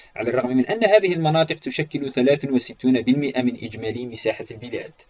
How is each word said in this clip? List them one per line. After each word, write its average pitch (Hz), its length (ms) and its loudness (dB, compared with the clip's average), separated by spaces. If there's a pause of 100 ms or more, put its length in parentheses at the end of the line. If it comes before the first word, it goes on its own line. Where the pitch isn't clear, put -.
(160)
على 113 140 -4
الرغم 123 280 0
من 127 80 4
أن 226 180 -2
هذه 196 300 6
المناطق 160 420 2
تشكل 139 560 -6
ثلاثة 139 400 2
وستون 127 500 0
بالمئة 127 400 0
من 120 220 -2
إجمالي 110 420 -8
مساحة 110 460 -4
البلاد. 113 420 -10 (160)